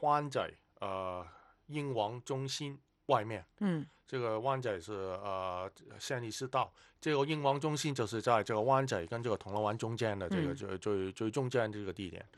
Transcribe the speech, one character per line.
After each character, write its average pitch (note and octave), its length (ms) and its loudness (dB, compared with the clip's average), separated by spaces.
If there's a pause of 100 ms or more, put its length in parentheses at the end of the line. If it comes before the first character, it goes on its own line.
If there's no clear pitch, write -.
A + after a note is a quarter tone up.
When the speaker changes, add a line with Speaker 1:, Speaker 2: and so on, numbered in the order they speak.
Speaker 1:
湾 D3 280 4
仔， G2+ 220 -2 (280)
呃， F#2 460 -4 (420)
英 C#3+ 260 -4
皇 A2+ 300 -2
中 C3+ 240 -2
心 C#3 300 -6 (280)
外 A#2+ 180 4
面。 G#2+ 220 -6 (140)
Speaker 2:
嗯。 F3 260 2 (220)
Speaker 1:
这 C3+ 120 -4
个 A2 200 0
湾 C3 220 0
仔 G#2+ 180 0
是， G#2 140 -8 (300)
呃， F#2 480 -4 (280)
仙 B2+ 220 -4
尼 A2+ 80 -6
士 B2+ 180 -6
道， B2 260 0 (260)
这 D#3 160 2
个 C#3 80 6
英 D3+ 180 0
皇 C#3 160 4
中 D3+ 200 0
心 D3 180 0
就 A#2+ 100 2
是 A2 160 -2
在 A2+ 220 6
这 A#2 100 0
个 G#2+ 80 2
湾 C3+ 240 6
仔 G2+ 200 0
跟 A#2 180 -4
这 A#2+ 60 0
个 G2+ 80 2
铜 G2 160 -6
锣 G#2 80 2
湾 G#2+ 160 2
中 A2+ 180 -2
间 A2 220 0
的 F#2 100 -2
这 F#2+ 100 0
个， E2 140 0
Speaker 2:
嗯。 - 40 -4
Speaker 1:
最， G2 240 -6
最， F#2+ 320 0
最 A2 200 -2
中 C3 180 0
间 A#2 220 2
这 G#2 140 -6
个 F#2 80 -4
地 F#2+ 160 -6
点。 F2+ 160 -12 (120)